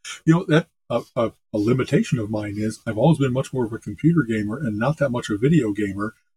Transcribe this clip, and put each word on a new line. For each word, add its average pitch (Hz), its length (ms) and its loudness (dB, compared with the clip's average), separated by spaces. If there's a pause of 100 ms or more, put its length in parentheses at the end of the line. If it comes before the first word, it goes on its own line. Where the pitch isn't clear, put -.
(260)
You 160 80 6
know, 175 160 0
that, 160 180 2 (220)
a, 120 140 -2 (120)
a, 113 160 -2 (220)
a 110 40 -2
limitation 127 640 0
of 104 100 -4
mine 107 280 -4
is 107 280 -4
I've 107 120 -4
always 147 220 4
been 135 120 0
much 127 220 -4
more 127 100 0
of 110 80 -4
a 113 80 -8
computer 147 440 2
gamer 107 340 -2
and 113 200 -4
not 131 200 0
that 139 140 0
much 120 180 -4
a 104 80 -2
video 127 340 4
gamer. 101 440 -4 (220)